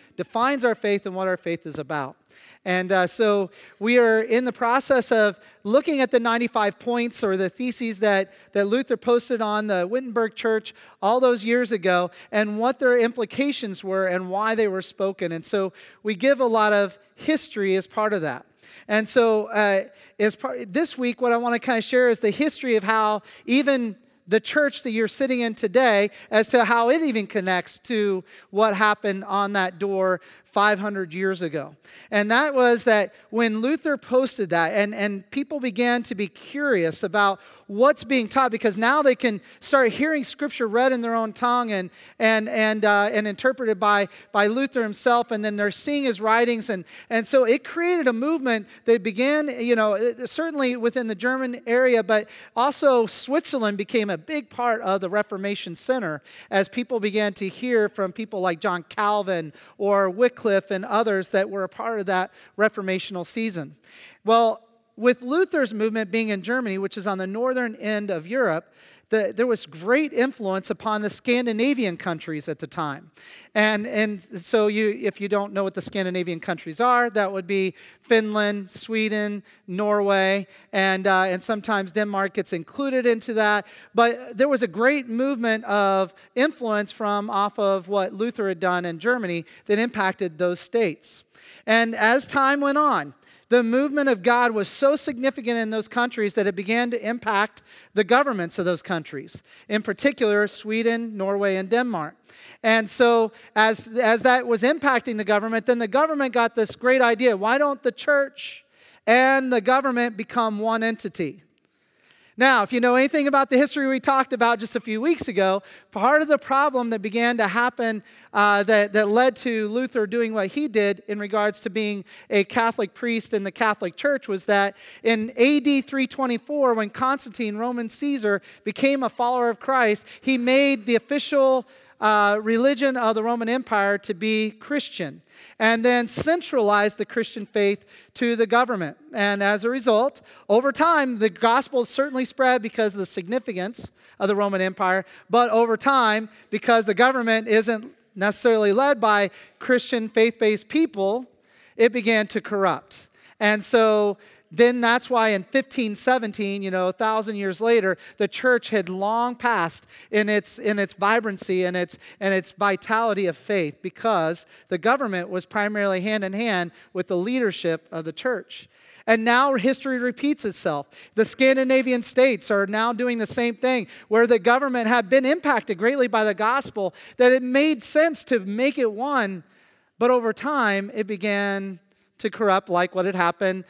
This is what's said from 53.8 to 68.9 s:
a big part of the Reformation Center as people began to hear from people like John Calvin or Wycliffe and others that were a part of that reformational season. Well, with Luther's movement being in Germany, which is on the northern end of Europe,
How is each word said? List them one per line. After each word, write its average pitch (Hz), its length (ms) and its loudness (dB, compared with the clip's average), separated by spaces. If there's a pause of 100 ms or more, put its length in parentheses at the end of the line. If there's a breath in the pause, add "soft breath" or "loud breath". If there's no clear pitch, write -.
a 175 80 -4
big 285 320 -8
part 233 320 -2
of 190 200 0
the 185 80 -4
Reformation 202 640 -4
Center 185 480 -4 (260 loud breath)
as 196 180 2
people 247 320 -6
began 208 340 -2
to 190 140 -8
hear 220 420 0
from 190 220 -6
people 214 280 -10
like 180 200 -2
John 175 240 -4
Calvin 190 720 -2 (240 loud breath)
or 196 320 2
Wycliffe 208 600 0
and 190 140 -4
others 208 460 0
that 196 180 0
were 196 140 -6
a 185 60 -6
part 226 300 -6
of 196 60 -6
that 185 260 -2 (260 soft breath)
reformational 190 680 -2
season. 175 500 -6 (480 loud breath)
Well, 220 400 2 (320)
with 247 260 0
Luther's 277 540 0
movement 220 340 -2
being 220 200 -2
in 196 120 -4
Germany, 214 380 -4
which 196 180 -6
is 190 80 -10
on 196 140 -2
the 185 80 -6
northern 240 480 -4
end 208 340 -4
of 165 160 -6
Europe, 190 480 -2 (360 soft breath)